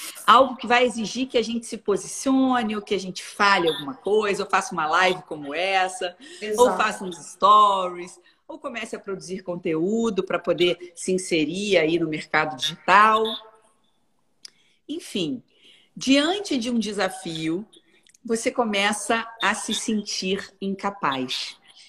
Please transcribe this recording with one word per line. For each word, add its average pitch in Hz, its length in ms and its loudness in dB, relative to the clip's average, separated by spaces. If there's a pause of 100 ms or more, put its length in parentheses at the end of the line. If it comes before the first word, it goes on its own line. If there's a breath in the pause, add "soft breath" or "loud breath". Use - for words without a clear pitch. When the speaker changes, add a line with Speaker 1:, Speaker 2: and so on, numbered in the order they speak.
(260 loud breath)
Speaker 1:
Algo 247 300 6
que 226 120 -12
vai 240 180 4
exigir 233 420 -4
que 262 100 -2
a 226 40 4
gente 226 240 -6
se - 120 -10
posicione, 240 1000 0
ou 208 60 -6
que 208 120 -4
a 190 60 0
gente 185 240 -10
fale 196 440 2
alguma 147 280 -4
coisa, 202 480 0
ou 190 60 -6
faça 190 240 0
uma 160 140 -2
live 180 360 2
como 147 300 -10
essa, 185 600 -2 (260 loud breath)
Speaker 2:
Exato. 214 200 0
Speaker 1:
ou 196 160 6
faça 214 260 -2
uns 180 140 -8 (160)
stories, 190 840 4 (280 soft breath)
ou 320 120 -14
comece 226 360 -10
a - 40 -12
produzir 185 420 -10
conteúdo 185 840 -2
pra 175 160 -2
poder 175 560 0
se - 160 -4
inserir 180 640 0
aí 160 220 4
no 165 80 0
mercado 156 500 -2
digital. 208 640 4 (1600 soft breath)
Enfim, 175 540 -6 (540 soft breath)
diante 294 640 2
de 233 120 -4
um 240 100 0
desafio, 185 840 -4 (580 soft breath)
você 226 280 -2
começa 214 760 0 (140)
a 196 120 2
se - 200 -6
sentir 196 880 -4
incapaz. 190 960 -4 (320 soft breath)